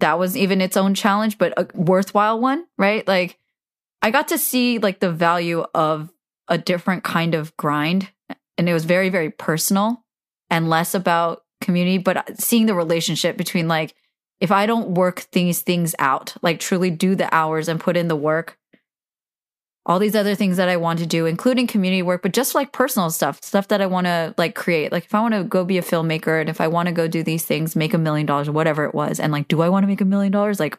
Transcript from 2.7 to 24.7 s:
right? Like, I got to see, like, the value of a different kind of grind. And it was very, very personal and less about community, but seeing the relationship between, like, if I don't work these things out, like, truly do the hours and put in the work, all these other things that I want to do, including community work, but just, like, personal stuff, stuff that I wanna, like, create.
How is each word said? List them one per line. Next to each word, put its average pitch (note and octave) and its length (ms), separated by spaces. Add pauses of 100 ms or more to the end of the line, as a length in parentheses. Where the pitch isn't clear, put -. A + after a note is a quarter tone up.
right? G3+ 280
Like, F3+ 320 (640)
I A3 80
got C#4+ 180
to E4 100
see, B3 420
like, G3 180
the F3+ 140
value E3+ 600
of D#3 380 (380)
a F#3+ 100
different F#3 460
kind E3 320
of D#3 200
grind. D#3 520 (500)
And F3 100
it F3 40
was D#3+ 120
very, F3+ 240
very E3+ 220
personal G3 720 (460)
and E3 180
less E3 280
about E3+ 480 (160)
community, F3+ 380
but F3+ 420
seeing A3+ 260
the A3 80
relationship E3+ 640
between, E3+ 320
like, D#3+ 260 (440)
if E3+ 140
I G3+ 140
don't A3 240
work F3+ 420
these F3+ 300
things F3 360
out, C#3 440
like, E3+ 180
truly F#3 300
do F#3 240
the F3+ 200
hours D#3+ 340
and E3 120
put F3 160
in E3+ 100
the E3 80
work, D#3 440 (1300)
all F3 120
these G#3 160
other G#3 200
things F#3 240
that F#3 100
I F3+ 80
want E3 220
to E3+ 80
do, E3 180
including A#3+ 420
community F#3 360
work, F3+ 180
but F#3 140
just, A#3+ 200
like, - 160
personal A#3 380
stuff, D#3+ 340
stuff - 260
that G#3 120
I G3 60
wanna, F3+ 500
like, E3 180
create. D#3+ 380